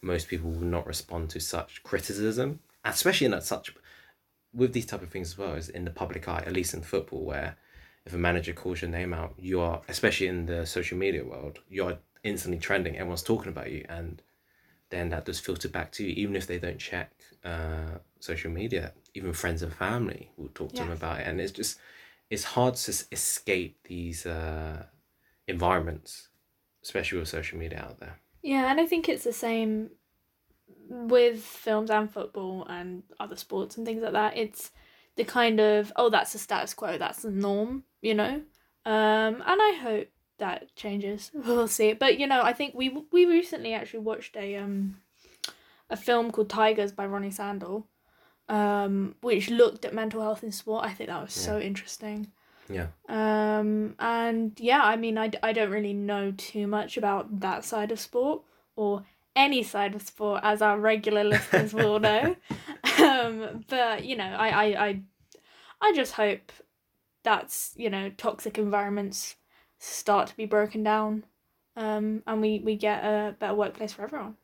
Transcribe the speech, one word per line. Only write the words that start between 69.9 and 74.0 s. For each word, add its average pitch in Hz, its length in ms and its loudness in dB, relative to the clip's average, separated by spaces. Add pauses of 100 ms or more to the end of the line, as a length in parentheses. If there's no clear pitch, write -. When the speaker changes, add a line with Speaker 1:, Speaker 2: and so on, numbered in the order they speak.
Speaker 2:
to - 80 -16
be 220 100 -4
broken 214 360 2
down, 214 420 2 (520)
um, 214 500 -2
and 220 160 0
we, 214 180 4
we 214 160 0
get 208 280 0
a 208 340 0
better 202 160 0
workplace 208 380 0
for 202 100 -10